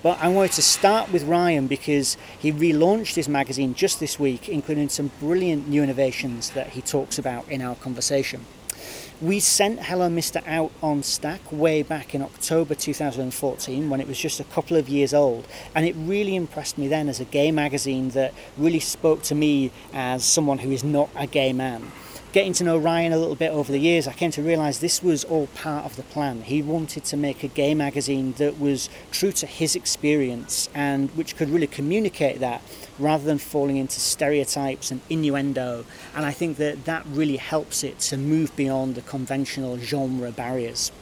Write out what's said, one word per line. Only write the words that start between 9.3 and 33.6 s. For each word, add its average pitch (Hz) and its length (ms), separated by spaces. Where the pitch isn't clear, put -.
sent 208 400
Hello 180 300
Mister 170 360
out 160 260
on 147 200
Stack 156 380
way 156 320
back 147 320
in 139 80
October 151 540
two - 180
thousand 135 280
and 127 120
fourteen, 139 560
when 135 120
it - 60
was 135 120
just 147 220
a - 20
couple - 320
of 135 140
years 139 240
old, 131 340
and 160 120
it 175 120
really 196 380
impressed 160 420
me 139 120
then 156 180
as 127 140
a 127 40
gay 143 240
magazine 139 600
that 131 240
really 156 240
spoke 156 400
to - 140
me 143 360
as 127 320
someone 143 320
who 127 140
is 127 120
not 147 320
a 143 100
gay 135 280
man. 123 400
Getting 196 200
to 180 100
know 165 160
Ryan 165 340
a 160 60
little 160 160
bit 160 160
over 143 200
the 139 60
years, 160 300
I 131 60
came 170 180
to 151 100
realise 151 380
this 170 240
was 160 200
all 156 300
part 151 320
of - 120
the 135 40
plan. 135 400
He 135 220
wanted 156 400
to - 120
make 143 280
a 143 40
gay 147 280
magazine 135 640
that 147 200
was 143 300
true 196 220
to - 120
his - 300
experience 131 1000
and 139 380
which 160 240
could 147 160
really 160 160
communicate 151 720
that 123 240
rather 147 260
than 151 140
falling 139 400